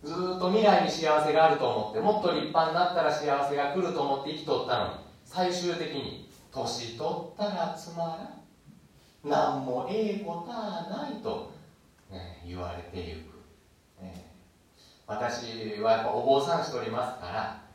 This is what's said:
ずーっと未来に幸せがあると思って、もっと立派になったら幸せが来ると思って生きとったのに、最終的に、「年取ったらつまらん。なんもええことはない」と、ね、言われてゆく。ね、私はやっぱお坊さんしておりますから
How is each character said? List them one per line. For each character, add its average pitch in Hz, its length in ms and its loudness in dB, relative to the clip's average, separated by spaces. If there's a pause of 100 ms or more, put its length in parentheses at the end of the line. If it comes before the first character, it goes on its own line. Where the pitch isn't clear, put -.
ず 151 120 -8
ー 185 220 -2
っ 185 40 -2
と 180 100 4
未 214 140 6
来 196 200 8
に 165 60 0
幸 156 340 4
せ 151 80 2
が 160 120 8
あ 160 60 10
る 151 60 4
と 131 120 2
思 - 220 -2
っ - 40 -10
て、 - 60 0
も 208 200 4
っ - 20 -4
と 175 100 2
立 - 140 0
派 165 240 4
に - 40 -2
な 180 180 4
っ - 20 -4
た 170 80 2
ら 151 100 4
幸 143 360 0
せ 143 80 -2
が 143 160 0
来 185 80 0
る 175 120 0
と 151 80 -2
思 139 220 0
っ - 20 -8
て 151 80 -6
生 - 60 -8
き - 60 -12
と 127 200 0
っ - 40 -8
た 123 100 2
の - 80 0
に、 - 40 -6 (340)
最 180 280 0
終 175 220 0
的 165 160 -4
に、 - 400 -8 (200)
「年 - 460 -6
取 160 140 -2
っ - 40 -2 (220)
た 208 80 -2
ら 180 320 -2
つ - 200 -14
ま 165 200 -4 (1080)
ら 147 40 -6
ん。 - 20 0
な - 260 2
ん 135 100 -4
も 127 240 -2
え 208 300 0
え 208 40 -8
こ 170 220 -6
と 247 60 -12
は 202 360 -6
な 262 220 -6
い」 - 100 -8
と、 - 300 -6 (600)
ね、 87 360 -14
言 90 120 -10
わ 87 180 -6
れ - 80 -10
て - 220 -10
ゆ 80 100 -10
く。 - 260 -18 (580)
ね、 90 320 -16 (760)
私 117 760 -4
は 110 100 6
や 110 80 6
っ 113 40 -2
ぱ - 60 0
お - 140 0
坊 - 160 6
さ 165 200 2
ん - 40 -2
し - 80 -6
て 123 60 -2
お 113 60 -4
り - 60 -4
ま - 220 -2
す - 80 -10
か - 60 -10
ら - 340 -6 (140)